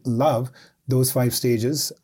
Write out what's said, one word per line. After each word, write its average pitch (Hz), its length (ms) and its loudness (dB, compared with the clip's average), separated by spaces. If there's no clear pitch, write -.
love, 127 460 0
those 127 240 2
five 123 220 0
stages, 123 580 0